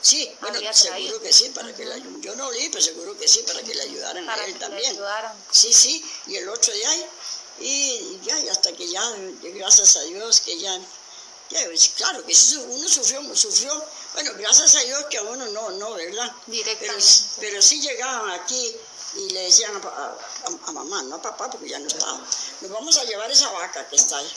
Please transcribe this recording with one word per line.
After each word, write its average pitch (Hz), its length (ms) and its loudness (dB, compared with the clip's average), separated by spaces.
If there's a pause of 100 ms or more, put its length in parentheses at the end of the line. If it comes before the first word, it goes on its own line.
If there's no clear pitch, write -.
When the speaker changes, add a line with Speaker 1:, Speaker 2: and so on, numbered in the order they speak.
Speaker 1:
Sí, 277 300 4 (100)
bueno, 220 180 -6
Speaker 2:
Había 220 140 -4
Speaker 1:
seguro - 240 6
Speaker 2:
traído. - 260 -4
Speaker 1:
que - 100 2
sí, 254 180 8
para - 240 -10
que - 80 -12
Speaker 2:
Ajá. - 80 -8
Speaker 1:
la - 60 -6
ayu-, - 240 -12
yo - 160 -10
no 269 160 -6
leí, 262 160 -2
pero - 140 0
seguro 185 360 -2
que 226 80 -2
sí, 226 200 6
para - 160 -4
que - 120 -8
le - 80 -4
ayudaran - 440 -8
Speaker 2:
Para 214 160 -4
Speaker 1:
a 208 40 -4
él 190 60 -8
Speaker 2:
que - 60 -10
le 185 60 -8
Speaker 1:
también. 220 280 -4
Speaker 2:
ayudaran. 208 400 -6 (180)
Speaker 1:
Sí, 233 220 6
sí, 311 320 6 (240)
y 190 80 -8
el 180 120 -6
otro 226 240 0
de 208 140 -2
ahí, 320 200 0 (540)
y 247 640 -4
ya, 226 140 -2
y - 100 -2
hasta 190 240 -2
que 175 160 -8
ya, 185 140 -2 (400)
gracias 190 540 4
a 151 60 -4
Dios, 202 380 0
que - 180 -6
ya, 190 200 -4 (720)
ya, - 140 -2
pues, 170 320 4
claro 277 280 -2
que 175 100 -4
sí, - 220 6
uno 285 320 -6
sufrió, 269 320 2 (140)
sufrió, 269 500 0 (300)
bueno, 285 220 -4
gracias - 400 6
a 294 40 4
Dios 269 300 -2
que 269 80 -4
a 208 40 -4
uno 240 240 -8
no, 214 240 -6
no, 202 240 -6
¿verdad? 202 380 -6 (140)
Speaker 2:
Directamente. 214 580 -2 (320)
Speaker 1:
Pero, 214 180 -6
pero 196 80 2
sí 294 180 6
llegaban 247 500 -4
aquí 233 460 -4 (400)
y 196 140 -8
le 185 120 -4
decían 208 320 4
a, 190 140 -8
a, 135 300 -8 (260)
a, - 240 -8
a 170 40 -8
mamá, 151 300 -6
no 135 140 -10
a - 60 -12
papá, 240 280 -8
porque - 200 -12
ya 139 100 -8
no 143 80 -12
estaba, 127 320 -2 (400)
"Nos 185 100 -12
vamos 269 280 0
a 262 60 2
llevar 220 280 -4
esa - 180 6
vaca 170 380 -6
que 143 80 -2
está 139 220 4
ahí". 143 180 -6